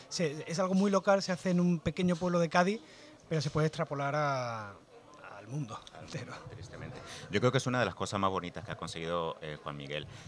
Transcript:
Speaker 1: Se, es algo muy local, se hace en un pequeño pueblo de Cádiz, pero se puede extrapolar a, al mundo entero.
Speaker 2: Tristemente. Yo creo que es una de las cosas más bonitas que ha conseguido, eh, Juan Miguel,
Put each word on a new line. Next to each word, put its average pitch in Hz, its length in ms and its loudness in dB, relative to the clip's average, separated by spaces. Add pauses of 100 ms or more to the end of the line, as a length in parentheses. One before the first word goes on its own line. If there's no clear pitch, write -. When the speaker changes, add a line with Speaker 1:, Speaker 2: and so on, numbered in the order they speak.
Speaker 1:
Se, 156 420 -2
es 170 100 -2
algo 190 160 2
muy 196 160 6
local, 196 300 6
se 185 120 -2
hace 185 160 -2
en 175 100 4
un 175 200 4
pequeño 180 360 2
pueblo 175 240 2
de 170 80 4
Cádiz, 185 320 4 (480)
pero 160 140 0
se 147 80 -2
puede 156 180 4
extrapolar 143 480 -2
a, 120 600 0 (600)
al 107 120 -16
mundo 127 280 -6 (220)
entero. - 340 -10 (180)
Speaker 2:
Tristemente. 80 500 -12 (280)
Yo 101 120 2
creo 123 100 4
que 135 60 2
es 123 100 2
una 123 120 2
de 113 60 4
las 90 100 -2
cosas 98 240 -2
más 98 120 4
bonitas 87 320 -4
que - 80 -10
ha 78 60 -6
conseguido, 82 640 -2
eh, 76 200 -8
Juan 73 140 -8
Miguel, 71 320 -6 (200)